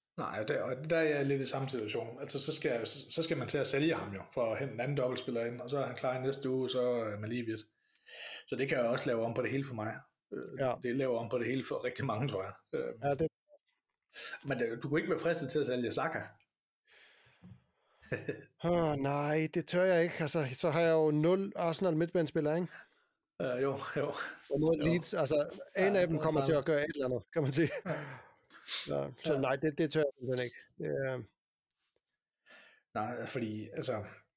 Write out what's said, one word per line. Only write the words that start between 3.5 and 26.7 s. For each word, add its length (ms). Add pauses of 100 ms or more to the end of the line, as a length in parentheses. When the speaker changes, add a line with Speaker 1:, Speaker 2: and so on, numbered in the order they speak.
Speaker 1:
at 100
sælge 280
ham 180
jo, 80 (120)
for 180
at 80
hente 140
en 60
anden 180
dobbeltspiller 480
ind, 160
og 80
så 80
er 80
han 100
klar 220
i 40
næste 280
uge, 200
så 120
er 380
man 100
lige 160
vidt. 160 (840)
Så 80
det 140
kan 80
jeg 80
også 220
lave 180
om 80
på 80
det 100
hele 140
for 100
mig. 180 (400)
Øh, 100 (160)
Speaker 2:
Ja. 140 (100)
Speaker 1:
det 120
laver 240
om 100
på 80
det 100
hele 180
for 200
rigtig 200
mange, 220
tror 160
jeg. 100 (200)
Øh, 200 (100)
Speaker 2:
Ja, 100
det 140 (1160)
Speaker 1:
men 160
det, 240
du 60
kunne 100
ikke 120
være 80
fristet 320
til 80
at 60
sælge 260
Saka? 280 (2500)
Speaker 2:
Åh, 320
nej, 580
det 140
tør 160
jeg 200
ikke. 160
Altså, 340
så 160
har 120
jeg 120
jo 180
nul 440
Arsenal 420
midtbanespillere, 580
ikke? 120 (760)
Speaker 1:
Øh, 220
jo, 160 (180)
jo. 100 (420)
Speaker 2:
Og 100
mod 180
Speaker 1:
Jo. 80
Speaker 2:
Leeds, 280
altså, 220 (420)
en 180
Speaker 1:
Ja, 40
Speaker 2:
af 80
dem 80
Speaker 1:
det 40
er 40
Speaker 2:
kommer 200
til 80
Speaker 1:
klart. 100
Speaker 2:
at 40
gøre 160